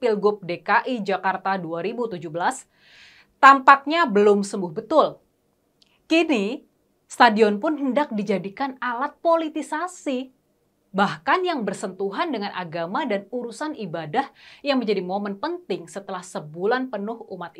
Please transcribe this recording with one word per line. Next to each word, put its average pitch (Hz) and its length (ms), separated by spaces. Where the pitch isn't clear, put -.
Pilgub 208 400
D 175 240
K 208 240
I 240 160
Jakarta 190 560
dua 165 240
ribu 233 240
tujuh 165 240
belas 185 320
tampaknya 277 720
belum 208 320
sembuh 196 320
betul. 214 480
Kini, 285 560
stadion 214 560
pun 311 160
hendak 269 400
dijadikan 202 640
alat 247 400
politisasi. 311 1120
Bahkan 208 560
yang 220 240
bersentuhan 202 640
dengan 202 240
agama 175 480
dan 226 240
urusan 247 480
ibadah 170 480
yang 269 160
menjadi 196 240
momen 202 320
penting 240 480
setelah 185 400
sebulan 196 640
penuh 226 400
umat 175 320